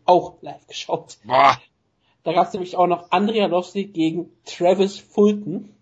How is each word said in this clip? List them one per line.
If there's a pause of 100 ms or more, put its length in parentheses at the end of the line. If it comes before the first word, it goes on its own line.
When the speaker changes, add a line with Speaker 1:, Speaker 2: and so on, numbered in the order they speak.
Speaker 1:
auch
live
geschaut.
Speaker 2:
Boah. (640)
Speaker 1:
Da
gab's
nämlich
auch
noch
Andrea
Lowski
gegen (160)
Travis
Fulton. (120)